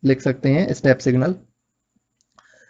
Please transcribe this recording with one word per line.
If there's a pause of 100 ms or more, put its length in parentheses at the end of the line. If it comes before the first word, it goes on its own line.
लिख
सकते
हैं
स्टेप
सिग्नल। (1400)